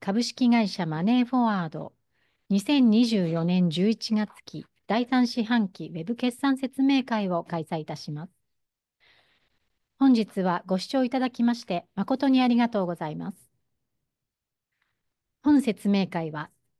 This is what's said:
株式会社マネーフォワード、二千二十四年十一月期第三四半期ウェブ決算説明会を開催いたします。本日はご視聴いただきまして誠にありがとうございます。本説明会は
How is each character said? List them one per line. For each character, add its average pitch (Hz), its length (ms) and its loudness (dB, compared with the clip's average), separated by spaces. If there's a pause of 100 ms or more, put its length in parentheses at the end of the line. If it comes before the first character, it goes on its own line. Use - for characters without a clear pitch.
株 202 220 -2
式 240 280 0
会 233 180 4
社 175 180 -4
マ 156 160 -4
ネ 240 220 2
ー - 20 -
フ 262 100 -2
ォ 247 80 2
ワ 196 220 0
ー - 20 -10
ド、 151 240 -12 (560)
二 196 120 2
千 269 280 4
二 226 160 6
十 202 240 0
四 165 160 -2
年 180 240 2
十 175 220 0
一 220 240 -4
月 214 160 -2 (160)
期 - 180 -14 (220)
第 233 180 0
三 247 220 2
四 240 180 -4
半 220 240 0
期 160 260 -14
ウ 165 40 -8
ェ 165 60 -8
ブ 233 120 -6
決 247 220 -4
算 269 180 0
説 262 260 -6
明 269 220 2
会 214 240 -4
を 180 160 -2
開 165 200 -6
催 165 160 -6
い 151 40 -10
た 156 100 -10
し - 160 -12
ま 151 160 -10
す。 - 60 -20 (1700)
本 262 160 6
日 208 260 0
は 180 240 0
ご 185 140 -2
視 180 100 -8
聴 262 160 0
い 240 60 -2
た 262 100 -2
だ 254 80 -2
き 247 140 -4
ま 240 120 2
し 233 120 -10
て 175 280 -6
誠 269 360 -2
に 262 100 4
あ 254 80 2
り 240 80 2
が 233 140 2
と 202 140 -2
う - 20 -2
ご 175 80 -6
ざ 160 160 -8
い 156 60 -10
ま 170 160 -10
す。 - 180 -20 (1900)
本 285 180 6
説 208 300 -2
明 196 160 2
会 165 240 -6
は 151 180 -10 (300)